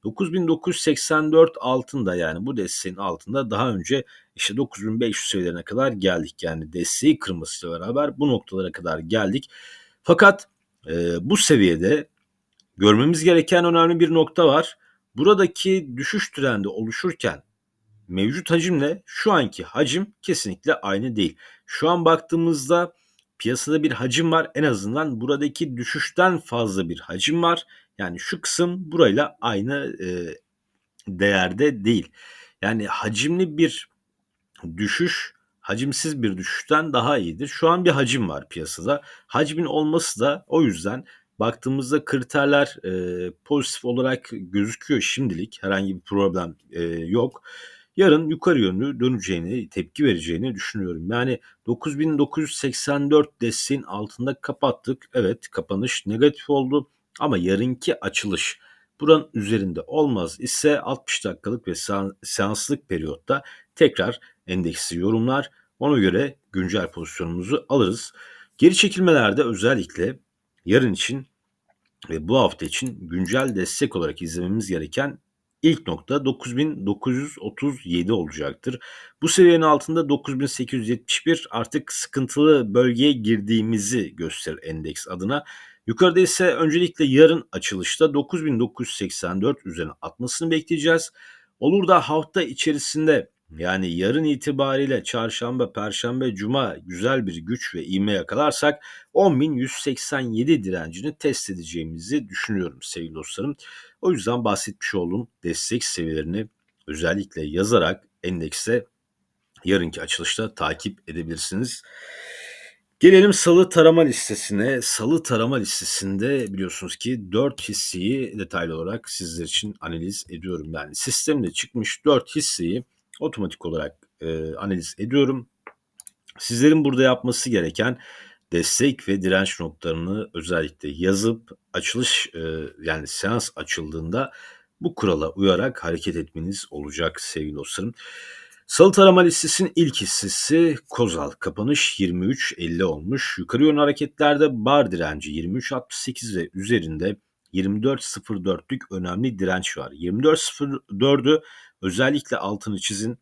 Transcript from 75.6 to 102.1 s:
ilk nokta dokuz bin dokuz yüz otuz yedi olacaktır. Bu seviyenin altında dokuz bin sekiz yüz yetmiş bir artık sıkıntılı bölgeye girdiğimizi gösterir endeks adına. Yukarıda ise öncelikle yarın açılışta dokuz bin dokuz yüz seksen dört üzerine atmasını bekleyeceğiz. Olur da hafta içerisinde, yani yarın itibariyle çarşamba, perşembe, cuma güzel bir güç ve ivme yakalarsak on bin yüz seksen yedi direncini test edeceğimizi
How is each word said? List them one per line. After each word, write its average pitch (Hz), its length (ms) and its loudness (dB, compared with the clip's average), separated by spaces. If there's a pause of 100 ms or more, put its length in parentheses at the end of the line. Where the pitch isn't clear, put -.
ilk 160 260 2
nokta 143 380 -4
dokuz 127 320 -4
bin 147 280 -2
dokuz 104 300 0
yüz 143 240 -6
otuz - 360 -4 (100)
yedi 87 280 0
olacaktır. 78 640 -6 (420)
Bu 160 60 0
seviyenin 170 340 8
altında 156 480 2
dokuz 143 300 0
bin 139 60 0
sekiz 131 340 -4
yüz 110 100 -4
yetmiş - 360 -4
bir 160 260 0
artık 117 420 -4
sıkıntılı 139 800 2
bölgeye 127 380 4
girdiğimizi 110 1040 0
gösterir 80 480 -8
endeks 78 440 -8
adına. 98 360 -4 (440)
Yukarıda 175 320 4
ise 180 340 4
öncelikle 160 520 2
yarın 151 460 8
açılışta 98 640 -2
dokuz 156 320 -2
bin 127 140 0
dokuz 120 280 -2
yüz - 80 -12
seksen 92 460 -4
dört 139 240 0
üzerine 82 260 -8 (100)
atmasını 123 500 -6
bekleyeceğiz. 160 600 0 (480)
Olur 170 280 4
da 175 140 6
hafta 156 420 -2
içerisinde, 147 840 0 (280)
yani 90 380 -2
yarın 113 280 0
itibariyle 135 800 -2
çarşamba, 120 680 -4
perşembe, 120 640 -4
cuma 104 460 -2
güzel 101 460 -2
bir 85 80 -6
güç 92 400 -8
ve 78 100 -8
ivme 95 260 0
yakalarsak 143 720 0 (300)
on 175 260 4
bin 151 140 2
yüz 127 180 -4
seksen - 480 -6
yedi 123 440 0
direncini 92 520 -6
test - 340 -4
edeceğimizi 85 800 -6